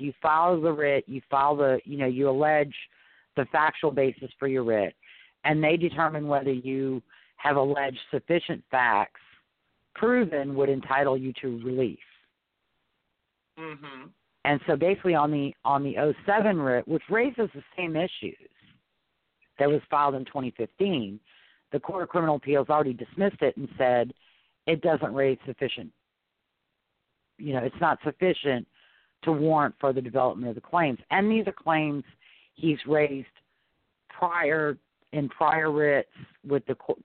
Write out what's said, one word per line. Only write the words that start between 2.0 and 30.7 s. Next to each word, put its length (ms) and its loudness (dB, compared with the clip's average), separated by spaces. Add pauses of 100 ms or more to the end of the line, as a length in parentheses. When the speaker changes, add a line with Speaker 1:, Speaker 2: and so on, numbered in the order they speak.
Speaker 1:
you 220 0
allege 460 2 (640)
the 160 0
factual 400 0
basis 380 0 (100)
for 80 -2
your 160 0
writ, 320 0 (480)
and 180 2
they 140 4
determine 500 -2
whether 260 0
you 480 -4 (360)
have 200 0
alleged 440 0 (100)
sufficient 640 -2
facts 480 0 (760)
proven 640 0
would 120 2
entitle 480 0
you 240 -6
to 220 -8
relief. 360 -2 (1600)
Speaker 2:
Mm-hmm. 500 -16 (380)
Speaker 1:
And 200 2
so 100 4
basically 380 2
on 180 4
the, 200 0 (120)
on 180 2
the 160 -4
oh 160 2 (100)
seven 340 2
writ, 280 0
which 240 -2
raises 440 0
the 80 -14 (140)
same 200 -4
issues 520 -6 (1080)
that 100 4
was 120 2 (100)
filed 240 2
in 100 -6
twenty 320 -6
fifteen, 640 -2 (540)
the 80 -2
Court 240 -6
of 40 -10
Criminal 280 0
Appeals 320 0
already 240 2
dismissed 500 -4
it 140 0
and 200 -8
said 360 2 (540)
it 160 -2
doesn't 300 0
raise 340 2
sufficient, 440 -8 (1500)
you 160 -6
know, 40 0
it's 220 -4
not 240 2
sufficient 640 0 (560)
to 80 2
warrant 480 2
further 200 0
development 480 -2
of 60 -6
the 60 -10
claims. 400 0 (100)